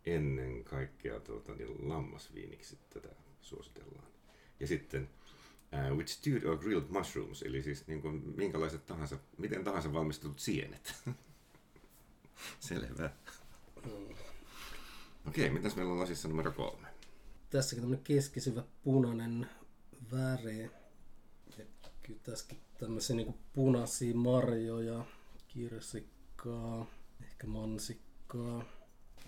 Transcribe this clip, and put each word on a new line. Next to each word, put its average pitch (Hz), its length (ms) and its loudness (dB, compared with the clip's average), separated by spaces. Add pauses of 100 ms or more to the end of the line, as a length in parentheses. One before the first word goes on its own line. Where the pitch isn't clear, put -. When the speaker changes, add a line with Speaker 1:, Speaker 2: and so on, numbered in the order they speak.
Speaker 1:
Ennen 65 580 2
kaikkea, - 560 -4
tuota, - 360 -10
niin, - 340 -4
lammasviiniksi - 880 -6 (120)
tätä - 200 -12 (320)
suositellaan. - 680 -14 (520)
Ja 71 80 -2
sitten, 71 420 0 (640)
äh, 67 180 2
with - 180 2
stewed - 340 2
or 80 140 4
grilled 85 320 4
mushrooms, - 520 -2
eli 67 220 0
siis, 71 240 -2
niin 78 140 -2
kuin, 76 340 -2
minkälaiset 80 500 2
tahansa, 71 340 -4 (180)
miten 95 260 0
tahansa 82 300 2
valmistetut 76 460 0
sienet. - 540 -2 (840)
<laughs> - 840 -16
Selvä. 64 500 -2 (760)
Speaker 2:
Mm. 101 300 -6 (1120)
Speaker 1:
Okei, 92 220 6
mitäs - 260 2
meillä 90 160 2
on 87 80 4
lasissa 87 280 0
numero 80 240 4
kolme? 60 360 -2 (640)
Speaker 2:
Tässäkin 131 320 2
tämmönen 131 220 2
keskisyvä 131 600 4 (200)
punainen 120 680 6 (600)
väri. 123 500 0 (960)
Ja - 80 -12 (380)
kyllä - 200 -8
tässäkin - 380 -6 (180)
tämmösiä, 113 360 2
niinku, - 220 0 (160)
punaisia 120 600 6
marjoja, 117 880 6 (420)
kirsikkaa, 117 1400 -4 (380)
ehkä - 240 -8
mansikkaa. 113 1160 -2 (640)